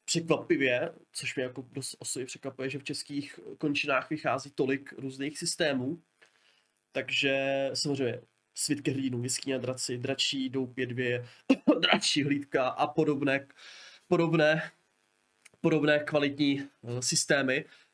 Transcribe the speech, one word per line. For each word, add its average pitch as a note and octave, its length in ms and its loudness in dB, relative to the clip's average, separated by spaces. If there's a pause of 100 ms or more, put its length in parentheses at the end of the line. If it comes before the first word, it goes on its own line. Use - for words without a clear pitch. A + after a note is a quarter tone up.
překvapivě, D#3+ 920 2 (180)
což - 240 -8
mě C3 80 0
jako B2+ 280 -8
dost - 260 -10
osobně C3 280 -6
překvapuje, C3 440 -8
že C#3 80 -6
v C3+ 60 -10
českých - 560 -8 (180)
končinách C#3+ 520 0
vychází C#3 400 -2
tolik C3+ 420 -2
různých C3+ 460 -8
systémů. D3+ 640 -2 (920)
Takže C3+ 840 0
samozřejmě C3 460 -2 (340)
Svět C#3+ 260 -2
kehlínů, B2+ 420 -2
Jeskyně B2 320 -4
a C3 40 -2
draci, B2 400 -4
Dračí C3 520 -2
doupě B2+ 360 -2
dvě, A#2+ 420 -2 (220)
<coughs> - 300 4
Dračí - 440 2
hlídka C#3+ 440 0
a C#3+ 180 0
podobné, C#3 600 0 (640)
podobné, D#3+ 600 4 (920)
podobné D3+ 380 4
kvalitní, C#3+ 680 2 (160)
eh, A#2+ 180 -4
systémy. C#3 640 2 (300)